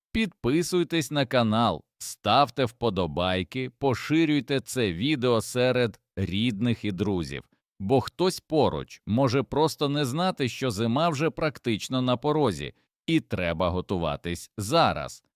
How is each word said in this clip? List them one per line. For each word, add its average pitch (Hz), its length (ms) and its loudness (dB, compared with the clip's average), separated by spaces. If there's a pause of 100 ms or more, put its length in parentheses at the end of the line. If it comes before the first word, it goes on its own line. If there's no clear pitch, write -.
(120)
Підписуйтесь 170 1000 0
на 143 140 0
канал, 113 580 2 (160)
ставте 131 680 0
вподобайки, 92 1040 -2
поширюйте 147 880 0
це 110 340 0
відео 120 480 2
серед 123 580 0 (160)
рідних 104 720 0
і 104 60 -2
друзів. 87 520 -2 (360)
Бо 113 220 2
хтось - 380 -2
поруч 87 680 -2
може 123 360 2
просто 147 460 0
не 143 160 -2
знати, 147 440 -2
що 131 220 -4
зима 117 380 0
вже 151 200 0
практично 131 720 -4
на 123 160 0
порозі, 120 560 0 (340)
і 160 120 4
треба 87 500 -2
готуватись 85 880 -4
зараз. 98 680 0 (120)